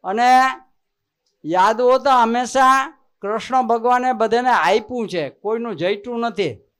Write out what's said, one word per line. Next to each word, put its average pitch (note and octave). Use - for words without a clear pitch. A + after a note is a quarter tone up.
અને A#3+
યાદવો A3
તો B3+
હંમેશા B3+
કૃષ્ણ A3+
ભગવાને B3
બધાને A#3
આપ્યું G#3+
છે, D#3
કોઈનું A3+
જઈતું G3+
નથી G#3